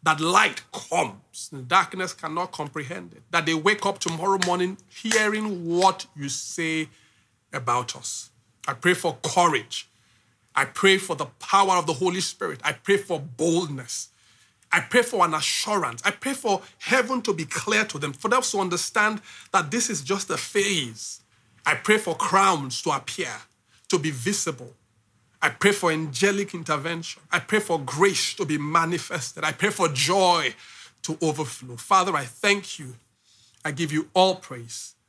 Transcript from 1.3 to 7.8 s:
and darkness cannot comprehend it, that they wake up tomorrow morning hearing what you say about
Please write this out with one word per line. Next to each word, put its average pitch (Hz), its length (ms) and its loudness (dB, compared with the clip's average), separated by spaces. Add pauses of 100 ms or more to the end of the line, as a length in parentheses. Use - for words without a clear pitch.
and 131 160 -12
darkness 180 460 0
cannot 170 400 -6
comprehend 135 580 -8
it, - 100 -20 (100)
that 165 140 0
they 160 80 2
wake 196 320 2
up 208 140 0
tomorrow 180 460 0
morning 180 320 0 (100)
hearing 214 800 0
what 180 380 4 (100)
you 143 140 -8
say 160 580 -4 (640)
about 123 460 -4